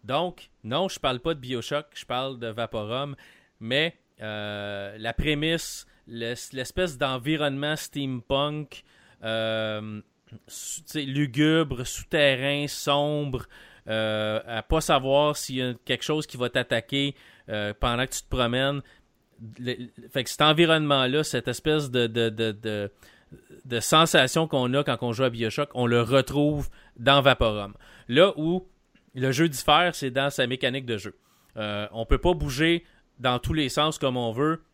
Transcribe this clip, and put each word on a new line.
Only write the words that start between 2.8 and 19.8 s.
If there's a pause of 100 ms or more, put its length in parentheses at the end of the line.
mais, (240)
euh,
la
prémisse, (220)
l'es-,
l'espèce
d'environnement
steampunk, (420)
euh, (480)
sou-,
tu
sais,
lugubre,
souterrain,
sombre, (420)
euh,
à
pas
savoir
s'il
y
a (100)
quelque
chose
qui
va
t'attaquer, (340)
euh,
pendant
que
tu
te
promènes. (760)
Le, (340)